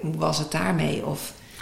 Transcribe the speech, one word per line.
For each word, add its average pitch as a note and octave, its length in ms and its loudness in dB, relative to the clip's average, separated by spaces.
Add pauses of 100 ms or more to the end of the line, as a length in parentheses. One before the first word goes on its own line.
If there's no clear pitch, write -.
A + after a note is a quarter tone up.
hoe D#3 160 0
was D#3 200 2
het D3+ 140 -2
daarmee?" D#3 540 2
Of D3 280 -4 (280)